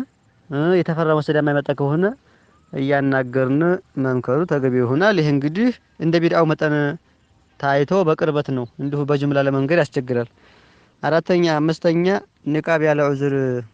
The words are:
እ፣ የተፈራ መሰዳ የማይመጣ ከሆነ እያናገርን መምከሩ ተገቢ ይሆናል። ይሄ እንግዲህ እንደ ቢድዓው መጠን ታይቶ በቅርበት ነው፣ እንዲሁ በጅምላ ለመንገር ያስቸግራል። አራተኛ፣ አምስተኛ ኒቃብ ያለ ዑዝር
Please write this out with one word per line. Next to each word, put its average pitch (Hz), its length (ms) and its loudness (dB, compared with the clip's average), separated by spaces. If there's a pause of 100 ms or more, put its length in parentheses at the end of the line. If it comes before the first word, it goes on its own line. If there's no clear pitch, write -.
(500)
እ፣ 143 100 -4 (140)
የተፈራ 165 400 0
መሰዳ 151 240 0
የማይመጣ 147 360 0
ከሆነ 143 300 0 (680)
እያናገርን 135 880 0 (360)
መምከሩ 131 500 -2
ተገቢ 131 300 0
ይሆናል። 147 400 2
ይሄ 156 120 2
እንግዲህ 151 400 0 (320)
እንደ 160 180 0
ቢድዓው 170 280 2
መጠን 156 280 0 (840)
ታይቶ 143 320 0 (100)
በቅርበት 156 480 0
ነው፣ 127 140 -2 (120)
እንዲሁ 143 280 -4
በጅምላ 143 360 0
ለመንገር 139 380 0
ያስቸግራል። 127 500 -2 (720)
አራተኛ፣ 170 500 0
አምስተኛ 160 540 0 (400)
ኒቃብ 156 360 0
ያለ 151 200 2
ዑዝር 143 320 0 (400)